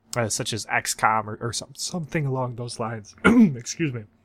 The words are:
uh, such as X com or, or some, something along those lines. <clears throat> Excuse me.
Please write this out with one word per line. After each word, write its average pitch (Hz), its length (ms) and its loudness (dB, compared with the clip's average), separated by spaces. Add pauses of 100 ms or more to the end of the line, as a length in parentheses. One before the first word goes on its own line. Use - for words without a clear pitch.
(160)
uh, 117 120 0
such - 240 -4
as 107 160 -6
X 120 240 0
com 110 380 2
or, 107 100 -10
or 117 140 -4
some, - 200 -8
something 160 520 -4
along 127 300 -2
those 120 220 -8
lines. 110 420 -8
<clears throat> - 40 2
Excuse 160 680 4
me. 113 80 -8 (220)